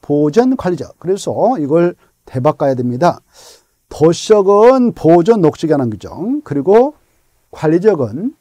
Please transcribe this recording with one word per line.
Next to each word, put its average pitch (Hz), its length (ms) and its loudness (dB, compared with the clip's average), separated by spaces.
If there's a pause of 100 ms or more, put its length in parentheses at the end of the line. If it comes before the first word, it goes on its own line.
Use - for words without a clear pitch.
보전관리지역. 175 960 -2
그래서 180 600 -2
이걸 165 360 0 (280)
대바꿔야 135 520 -2
됩니다. 123 440 -2 (720)
도시적은 208 1040 2
보전녹지지역에 165 800 2
관한 135 160 -2
규정, 110 560 -8
그리고 196 480 -2 (580)
관리적은 165 880 -4